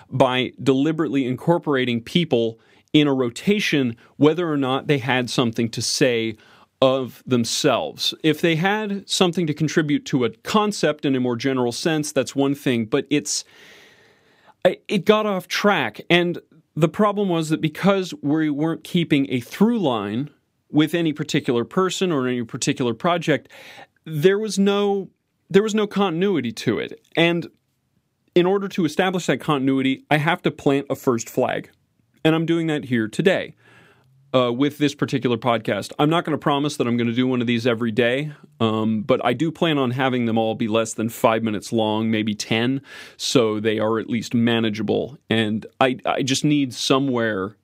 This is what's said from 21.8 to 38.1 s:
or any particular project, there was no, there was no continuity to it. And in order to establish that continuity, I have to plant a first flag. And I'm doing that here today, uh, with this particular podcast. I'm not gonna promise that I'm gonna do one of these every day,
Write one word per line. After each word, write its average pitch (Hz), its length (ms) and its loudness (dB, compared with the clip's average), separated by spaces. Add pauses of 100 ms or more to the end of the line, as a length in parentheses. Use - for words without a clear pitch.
or 127 160 -2
any 123 160 -4
particular 123 480 -2
project, 160 560 -2 (560)
there 160 340 2
was 208 200 -4
no, 202 500 2 (400)
there 196 140 6
was 220 120 -2
no 214 120 2
continuity 180 680 0
to 104 260 -2
it. - 220 -8 (160)
And 170 300 2 (880)
in 175 100 6
order 196 240 0
to 190 160 -2
establish 185 420 -2
that 143 140 0
continuity, 135 680 0
I 151 80 4
have 165 240 0
to 180 80 0
plant 139 400 0
a 135 40 -2
first 120 360 0
flag. 113 400 -4 (520)
And 160 120 4
I'm 165 100 0
doing 165 220 0
that 151 180 -4
here 117 240 -2
today, 131 460 0 (800)
uh, 123 180 2
with 139 240 0
this 143 180 0
particular 123 440 0
podcast. 113 600 -2
I'm 151 120 4
not 170 140 0
gonna 151 120 -4
promise 143 400 -2
that 123 100 0
I'm 120 120 0
gonna 117 140 0
do 127 140 0
one 127 140 0
of 117 60 -2
these 117 200 0
every 117 260 0
day, 127 400 0 (280)